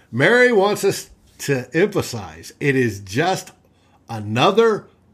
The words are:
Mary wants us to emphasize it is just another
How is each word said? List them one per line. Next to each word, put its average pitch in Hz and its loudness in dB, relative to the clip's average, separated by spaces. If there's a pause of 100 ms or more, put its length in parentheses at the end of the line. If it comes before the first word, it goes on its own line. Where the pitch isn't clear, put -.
(120)
Mary 233 4
wants 202 2
us - -2 (300)
to 127 -4
emphasize 117 -4
it 143 0
is 110 0
just 135 -4 (560)
another 151 0 (280)